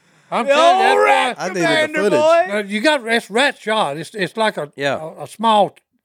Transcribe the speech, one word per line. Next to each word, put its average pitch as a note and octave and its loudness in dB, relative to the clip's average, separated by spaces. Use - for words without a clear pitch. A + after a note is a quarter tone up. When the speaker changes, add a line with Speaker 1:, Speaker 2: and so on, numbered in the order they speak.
Speaker 1:
I'm G#3 -2
Speaker 2:
The C#4 4
Speaker 1:
telling E4+ 6
you, G4 4
Speaker 2:
old G4+ 4
Speaker 1:
that G#4 4
Speaker 2:
rat G4+ 2
Speaker 1:
boy - -10
Speaker 3:
I F#4 -4
needed - -4
the E4+ 0
Speaker 2:
commander, D#4 0
Speaker 3:
footage. D4+ 2
Speaker 2:
boy. E4 4
Speaker 1:
No, G#3 -4
you G3+ -6
got, C#4 0
it's A3+ -2
rat B3 -2
shot. G3 -2
It's, D#3+ -14
it's F#3 -6
like A3 -2
a, D3 -8
Speaker 3:
Yeah. C3+ -2
Speaker 1:
a, D#3 -14
a C3+ -14
small, G#3 0